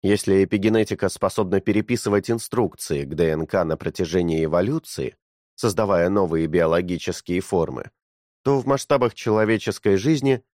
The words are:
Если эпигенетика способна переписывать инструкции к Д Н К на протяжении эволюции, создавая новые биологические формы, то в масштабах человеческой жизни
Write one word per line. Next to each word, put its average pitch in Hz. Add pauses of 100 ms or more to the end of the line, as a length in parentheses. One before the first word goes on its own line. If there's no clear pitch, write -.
Если 98
эпигенетика 107
способна 95
переписывать 104
инструкции 107
к 69
Д 80
Н 78
К 92
на 80
протяжении 82
эволюции, 90 (380)
создавая 98
новые 82
биологические 87
формы, 76 (520)
то 139
в 120
масштабах 135
человеческой 107
жизни 131 (100)